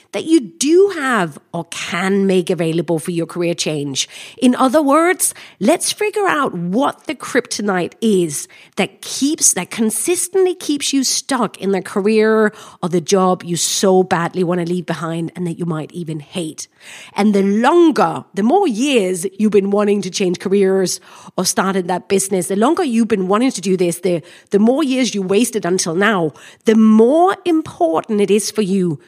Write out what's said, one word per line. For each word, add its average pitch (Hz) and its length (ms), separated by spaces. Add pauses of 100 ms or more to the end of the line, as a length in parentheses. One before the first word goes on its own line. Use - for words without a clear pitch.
(140)
that - 100
you 320 160
do 330 560
have 233 420 (160)
or 170 120
can 190 600
make 185 240
available 165 480
for 156 140
your 165 160
career 170 260
change. 147 560 (320)
In 247 140
other 262 260
words, 311 540 (240)
let's 269 320
figure 415 360
out 302 280
what 180 500
the 311 80
kryptonite - 880
is 180 460 (300)
that - 240
keeps, - 520
that 180 160
consistently 349 840
keeps - 380
you 277 100
stuck - 560
in 196 140
the 185 80
career 214 680 (300)
or 180 80
the 170 120
job 185 420
you 175 120
so 185 460
badly 180 420
want 175 180
to 170 40
leave 175 220
behind 165 480
and 180 100
that 165 140
you 170 60
might 156 260
even 156 280
hate. 156 480 (460)
And 208 200
the 196 80
longer, 214 840 (120)
the 190 80
more 349 240
years 202 580 (140)
you've 214 120
been 196 200
wanting 202 320
to 185 80
change 180 280
careers 190 600 (340)
or - 100
started 190 420
that 180 200
business, 190 400
the 196 80
longer 269 280
you've 233 240
been 190 200
wanting 226 240
to - 100
do 185 140
this, 175 260
the, 175 200 (300)
the 196 80
more 254 240
years 254 320
you 202 60
wasted 196 440
until 175 300
now, 185 360 (340)
the 220 100
more 226 680
important 320 800
it 196 80
is 208 220
for - 100
you 180 460